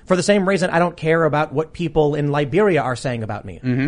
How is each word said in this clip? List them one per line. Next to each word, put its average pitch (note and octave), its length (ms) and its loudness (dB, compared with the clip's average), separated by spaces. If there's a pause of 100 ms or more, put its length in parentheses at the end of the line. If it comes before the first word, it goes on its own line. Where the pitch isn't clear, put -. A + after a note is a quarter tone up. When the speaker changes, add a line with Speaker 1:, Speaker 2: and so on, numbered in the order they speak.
Speaker 1:
for F#3 100 2
the F3+ 80 0
same G3+ 240 2
reason F#3 220 0
I E3+ 80 0
don't E3+ 180 2
care E3 280 2
about D3+ 300 0
what D#3 200 -4
people E3+ 140 -4 (280)
in D3 160 -2
Liberia D3 500 2
are B2 140 -4
saying A#2+ 280 -6
about G#2+ 220 -8
me. F#2 180 -14
Speaker 2:
Mm-hmm. B2+ 240 0